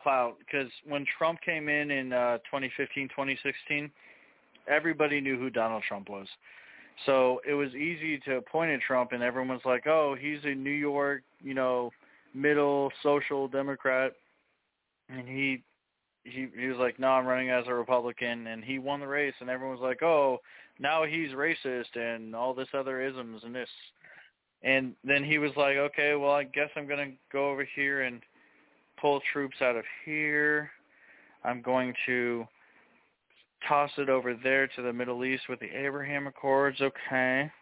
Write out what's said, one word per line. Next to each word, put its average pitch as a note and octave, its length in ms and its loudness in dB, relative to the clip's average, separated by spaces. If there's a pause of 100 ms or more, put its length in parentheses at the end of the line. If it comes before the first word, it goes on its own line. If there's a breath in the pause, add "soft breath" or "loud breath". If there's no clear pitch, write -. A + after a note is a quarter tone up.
clout, B2+ 340 2 (140)
'cause C3+ 180 -2 (160)
when C#3+ 200 -4 (140)
Trump E3 220 0
came D#3 280 -2
in, D3 220 0
in, C3 220 -2
uh, B2 260 2 (100)
twenty C3+ 280 -4
fifteen, C3+ 320 -4
twenty C3+ 340 -2
sixteen, D3 480 -4 (760 loud breath)
everybody D3+ 520 2
knew C3+ 180 0
who B2+ 120 -2
Donald A2+ 320 0
Trump G2 260 -8
was. G2 200 -10 (760 loud breath)
So B2+ 400 4
it C#3+ 80 0
was C#3 200 -2
easy D#3 460 -4
to B2+ 220 -2
point D#3+ 280 0
at C3+ 100 0
Trump, B2 320 2
and A#2+ 100 -2
everyone B2+ 260 0
was B2+ 160 -4
like, B2 220 2
"Oh, D3+ 280 4
he's D3 300 -6
a C#3+ 100 0
New C3+ 160 -4
York, C#3+ 520 0 (200)
you C3+ 120 -8
know, B2+ 360 0 (440 soft breath)
middle C#3+ 580 4 (100)
social C#3 460 2
Democrat." C3 640 0 (960)
And C3 180 -10
he, C3 380 -2 (600)
he, B2+ 320 -8
he B2 100 -4
was C3 120 -4
like, B2 220 0
"No, C3 80 2
I'm C3 180 4
running B2+ 240 0
as B2 160 2
a B2 80 -2
Republican," A#2+ 720 0
and A2+ 160 -10
he C3 160 -6
won C#3 220 -4
the C#3 80 -8
race, C#3+ 320 -2
and B2+ 100 -6
everyone C3 260 -6
was A#2+ 60 -10
like, B2+ 200 -2
"Oh, C#3+ 360 6 (400 loud breath)
now D#3 260 2
he's D#3 260 -2
racist C3 680 -2
and A#2 400 -6
all B2+ 180 -2
this C3 200 -6
other C3 280 -4
isms A#2+ 400 -6
and A#2 120 -12
this." B2 160 -8 (920 loud breath)
And C3 400 2
then C#3 220 2
he D3+ 140 4
was D3 180 2
like, C#3 220 4
"Okay, D3 360 2
well, C#3+ 180 2
I C#3+ 120 2
guess C#3+ 320 -2
I'm C#3+ 100 -6
gonna C#3+ 260 -4 (200)
go C#3 180 0
over C#3 140 -4 (100)
here C#3 280 0
and A#2+ 180 -4 (800 soft breath)
pull C#3+ 200 4 (120)
troops C#3 300 -4
out B2 140 4
of A2 80 -4 (200)
here. D3+ 680 2 (720 soft breath)
I'm B2 200 -4
going B2+ 320 2 (120)
to A#2+ 400 0 (1200 soft breath)
toss C#3+ 280 4
it C#3 120 0
over B2+ 260 2
there C3 320 2
to B2+ 160 -8
the B2 100 -2
Middle B2 320 -4
East C3 240 -2
with B2+ 120 -6
the G#2+ 100 -10
Abraham C#3 560 -4
Accords. C#3 540 2
Okay, C3 720 0 (120)